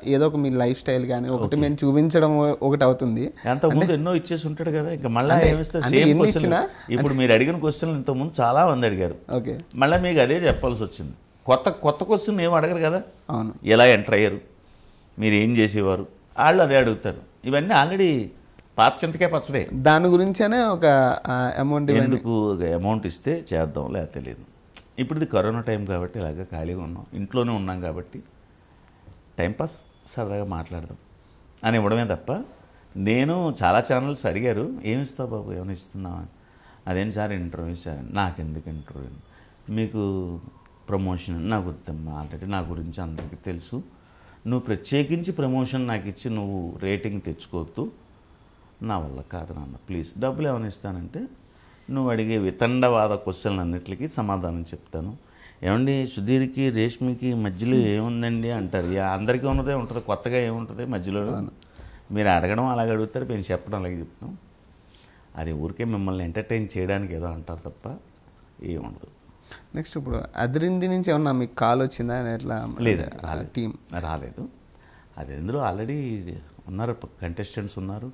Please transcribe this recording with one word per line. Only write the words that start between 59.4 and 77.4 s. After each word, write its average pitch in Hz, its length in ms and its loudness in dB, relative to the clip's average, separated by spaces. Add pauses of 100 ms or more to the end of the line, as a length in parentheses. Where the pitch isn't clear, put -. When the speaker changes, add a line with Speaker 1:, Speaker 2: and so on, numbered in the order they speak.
Speaker 2:
ఉన్నదే 135 260 0
ఉంటుంది, 117 280 -4
కొత్తగా 120 360 -2
ఏముంటుంది 113 480 -4
మధ్యలో? 101 360 -4
Speaker 1:
అవును. 120 300 -4 (600)
Speaker 2:
మీరు 104 160 0
అడగడం 95 380 2
అలాగే 120 260 0
అడుగుతారు, 110 340 -2
మేము 107 260 -4
చెప్పడం 101 280 -4
అలాగే 90 200 -6
చెప్తాం. - 380 -14 (1000)
అది 80 180 -6
ఊరికే 82 300 -6
మిమ్మల్ని 98 400 -4
ఎంటర్టైన్ 107 440 -4 (100)
చేయడానికి 95 360 -4
ఏదో 82 120 -6
అంటారు 82 440 -10
తప్ప - 260 -14 (680)
ఏముండదు. 71 520 -10 (600)
Speaker 1:
నెక్స్ట్ 160 220 -10
ఇప్పుడు 131 260 -6 (120)
అదిరింది 170 520 0
నుంచి 185 240 0
ఏమన్నా 151 200 2
మీకు 127 240 -2
కాల్ 120 260 4
వచ్చిందా? 120 340 -4
అని 120 180 -4
ఎట్లా 117 460 -6
Speaker 2:
లేదు, 110 220 2
Speaker 1:
అంటే, - 220 -10
ఆ 82 60 -8
Speaker 2:
రాలేదు. 80 260 -6
Speaker 1:
టీమ్? 113 180 -4 (260)
Speaker 2:
రాలేదు. 78 480 -8 (720)
అది 69 160 -12
ఇందులో 92 260 -6
already 110 720 -6 (360)
ఉన్నారు, 110 260 -4
ప-, - 160 -12 (120)
కంటెస్టెంట్స్ 98 560 -8